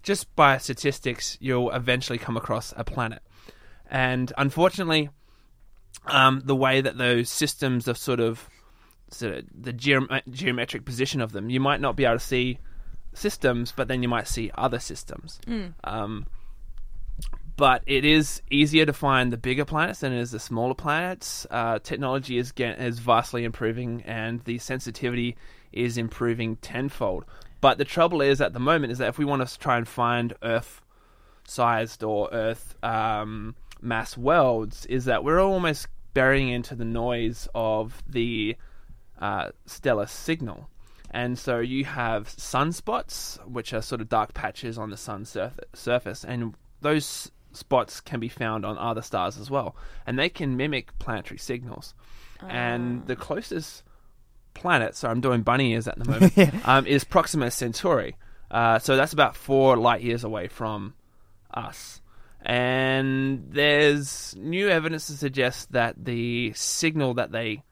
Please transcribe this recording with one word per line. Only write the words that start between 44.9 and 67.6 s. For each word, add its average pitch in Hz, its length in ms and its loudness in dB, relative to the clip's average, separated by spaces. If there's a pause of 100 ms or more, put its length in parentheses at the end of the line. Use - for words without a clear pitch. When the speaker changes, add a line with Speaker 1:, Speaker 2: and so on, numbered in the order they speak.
Speaker 1:
the 98 60 -10
sun's 104 340 -10
surf-, 110 280 -6 (160)
surface, 120 500 -2
and 120 300 -6 (280)
those 147 500 0 (200)
spots - 480 0
can - 200 -8
be 113 80 -6
found 110 360 -4
on 104 140 -4
other 110 240 -2
stars 95 360 -2
as 110 120 -14
well, 131 240 -2 (320)
and 123 120 -2
they 160 100 2
can 139 280 -2
mimic 135 420 -4
planetary 107 400 -6
signals. 120 560 -8 (520)
And 120 560 -2
Speaker 2:
Ah. - 40 -12
Speaker 1:
the 127 100 -4
closest - 640 -8 (720)
planet, 151 400 2
so - 140 -4
I'm 117 120 0
doing 123 220 4
bunny 120 300 4
ears 113 160 -2
at - 100 -6
the - 60 -4
moment, 180 280 8
Speaker 3:
<laughs> - 40 4
Yeah. 185 140 10 (140)
Speaker 1:
um, 131 220 6
is 139 180 4
Proxima 156 460 2
Centauri. 117 680 0 (340)
Uh, 113 280 6
so 131 180 4
that's 135 160 4
about 147 220 6
four 135 420 6
light 117 260 4
years 117 220 -2
away 107 240 -6
from 107 460 -6 (580)
us. - 480 -10 (420)
And 131 1080 0
there's 147 880 4
new 175 300 0
evidence 160 400 2
to 151 80 -10
suggest 131 560 -2
that 117 320 0
the 120 500 -2
signal 151 600 0
that 120 180 -2
they 113 400 -4